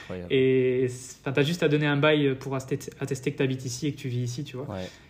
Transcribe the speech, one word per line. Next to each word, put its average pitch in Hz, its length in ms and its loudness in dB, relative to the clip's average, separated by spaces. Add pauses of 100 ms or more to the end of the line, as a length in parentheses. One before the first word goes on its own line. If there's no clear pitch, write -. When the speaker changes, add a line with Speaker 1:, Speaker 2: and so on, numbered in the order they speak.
Speaker 1:
Incroyable. 92 320 -6
Speaker 2:
Et 131 560 4
c'est, - 320 -12
enfin, 139 100 -4
t'as 143 120 4
juste 170 200 0
à 160 60 4
donner 151 160 4
un 147 120 2
bail 147 420 4
pour 135 160 -6
atte-, 131 340 -6 (100)
attester 139 320 -2
que - 60 -6
t'habites 131 280 0
ici 127 220 -4
et 143 60 0
que - 60 -14
tu - 100 -8
vis 120 120 -2
ici, 123 220 -6
tu 127 140 -12
vois. 143 100 -8
Speaker 1:
Ouais. 92 200 -6 (220)